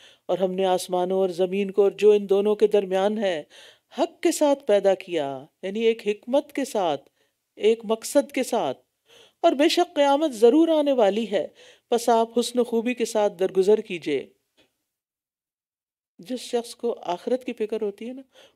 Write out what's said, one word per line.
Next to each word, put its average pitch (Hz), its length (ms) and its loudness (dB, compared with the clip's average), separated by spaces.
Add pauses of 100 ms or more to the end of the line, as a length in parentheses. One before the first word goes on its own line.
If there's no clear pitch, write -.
(300)
और 175 100 -2
हमने 185 260 -2
आसमानों 185 540 0
और 190 140 0
ज़मीन 185 360 -2
को 202 140 2
और 196 100 4
जो 202 200 4
इन 208 140 2
दोनों 202 280 2
के 214 140 2
दरमियान 196 480 0
है 185 300 -4 (460)
हक 349 300 -4
के 349 80 2
साथ 294 240 2 (120)
पैदा 196 280 4
किया, 170 300 -4 (400)
यानी 202 200 -4
एक 226 200 2
हिकमत 247 500 -4
के 277 100 -2
साथ, 175 320 -2 (600)
एक 226 280 0
मकसद 226 460 -2
के 262 120 -2
साथ। 180 300 -2 (680)
और 339 120 4
बेशक 339 400 2
क़यामत 285 380 2
ज़रूर 254 380 4
आने 294 220 2
वाली 220 320 2
है, 190 180 -2 (480)
बस 233 180 0
आप 226 280 2
हुस्न 240 260 -2
खूबी 233 300 -2
के 240 120 -4
साथ 208 320 0
दरगुजर 185 440 2
कीजिए। 160 500 -6 (1900)
जिस 226 220 -10
शख्स - 320 -8
को 240 180 -6
आखिरत 226 520 -6
की 247 100 -10
फिक्र 214 280 -6
होती 202 240 -8
है 247 80 -12
ना, 269 100 -18 (320)